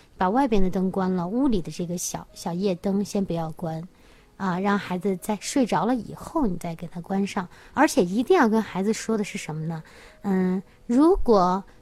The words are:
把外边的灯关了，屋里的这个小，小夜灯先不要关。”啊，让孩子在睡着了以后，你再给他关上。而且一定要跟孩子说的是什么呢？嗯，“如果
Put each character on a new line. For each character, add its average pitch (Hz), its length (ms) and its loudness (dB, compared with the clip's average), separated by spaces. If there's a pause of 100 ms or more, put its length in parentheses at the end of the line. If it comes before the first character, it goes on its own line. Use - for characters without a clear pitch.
(160)
把 185 140 0
外 269 160 2
边 208 160 6
的 185 80 4
灯 185 200 0
关 185 220 -2
了， 175 140 -2
屋 247 220 0
里 214 120 0
的 156 120 -8
这 175 120 -6
个 175 140 -6
小， 170 340 -8
小 - 200 -8
夜 185 240 0
灯 196 280 -2
先 196 200 -2
不 170 80 -6
要 165 200 -4
关。” 160 300 -8 (540)
啊， 185 220 -4
让 202 180 0
孩 185 220 -4
子 190 200 -2
在 208 220 -4
睡 - 240 0
着 160 220 2
了 247 80 2
以 208 180 -6
后， 311 320 -4
你 180 120 0
再 170 180 -8
给 165 140 -10
他 175 120 -12
关 196 240 -2
上。 190 220 -4 (260)
而 285 140 4
且 214 180 2
一 190 160 -2
定 370 160 4
要 254 120 6
跟 220 120 2
孩 190 220 -4
子 214 100 0
说 220 240 -4
的 202 60 -2
是 196 160 -8
什 156 160 -8
么 156 120 -6
呢？ 165 140 -6 (420)
嗯 185 380 0 (260)
，“如 302 320 6
果 190 440 4 (180)